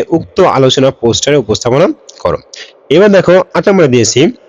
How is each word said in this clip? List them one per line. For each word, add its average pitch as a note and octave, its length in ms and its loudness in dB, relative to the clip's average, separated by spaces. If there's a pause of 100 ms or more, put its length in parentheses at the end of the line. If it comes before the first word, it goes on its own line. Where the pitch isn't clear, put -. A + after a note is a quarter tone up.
উক্ত - 320 -4
আলোচনা C3 500 2
পোস্টারে A#2 460 -2
উপস্থাপনা C3+ 500 -2 (340)
করো। D#2+ 180 -2 (500)
এবার F#3 240 2
দেখো, F3+ 220 2 (200)
আট F3 120 -4
নম্বরে F#3+ 220 2
দিয়েছি, B2 320 0 (280)